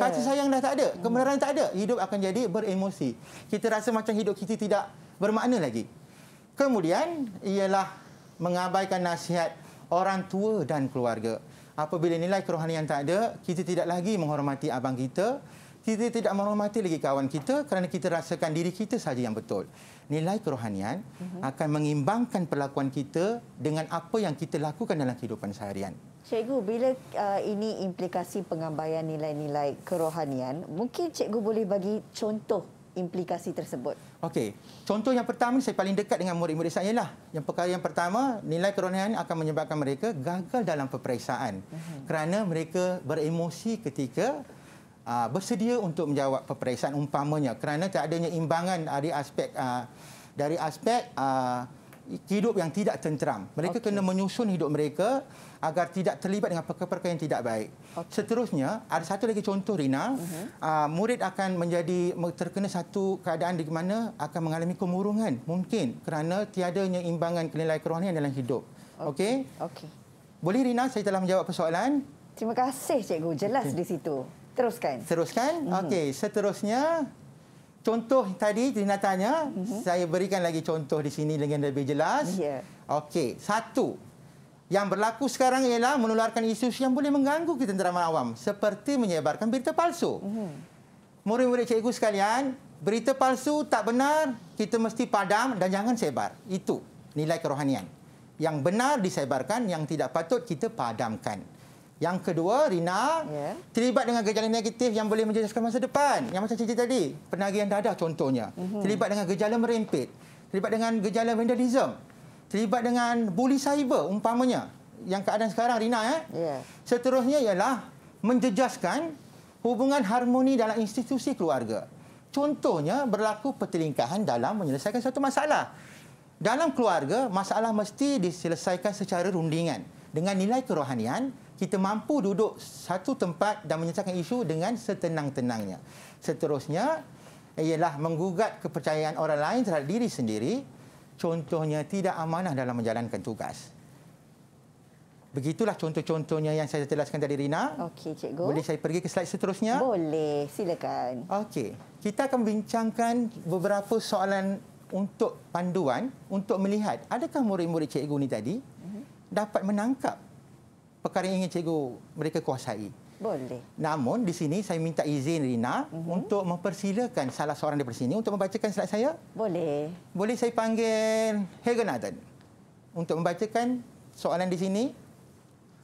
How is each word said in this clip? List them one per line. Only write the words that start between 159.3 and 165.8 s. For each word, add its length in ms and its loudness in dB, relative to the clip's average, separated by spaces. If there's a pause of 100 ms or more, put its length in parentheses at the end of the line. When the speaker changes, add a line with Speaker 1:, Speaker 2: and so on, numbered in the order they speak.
Speaker 1:
menangkap 560 0 (880)
perkara 240 -2
yang 160 0
ingin 160 -2
cikgu 320 -2 (240)
mereka 240 -2
kuasai. 480 -4 (320)
Speaker 2:
Boleh. 400 -4 (160)
Speaker 1:
Namun, 480 0
di 80 0
sini 320 0
saya 160 -2
minta 240 0
izin, 400 0
Rina, 480 0